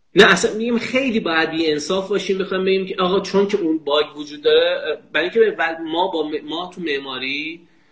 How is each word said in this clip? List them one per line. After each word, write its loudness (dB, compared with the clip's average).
نه، 8
اصلاً 2
می‌گم 0
خیلی 0
باید 0
بی‌انصاف -2
باشیم -2
بخوایم -4
بگیم 2
که -8
آقا 2
چون 0
که 0
اون 0
باگ 0
وجود -14
داره، 6
اه، 0
برای 2
اینکه 4
ول-، -4
ما 0
با -2
م-، -6
ما -8
تو -12
معماری، -6